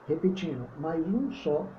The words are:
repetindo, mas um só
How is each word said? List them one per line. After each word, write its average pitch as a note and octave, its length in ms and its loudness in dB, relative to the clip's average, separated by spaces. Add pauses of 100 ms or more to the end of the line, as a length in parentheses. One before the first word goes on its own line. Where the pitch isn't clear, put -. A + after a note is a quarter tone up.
repetindo, D#3 580 2 (140)
mas D#3+ 260 0
um A#3 240 2
só D#3 340 0 (140)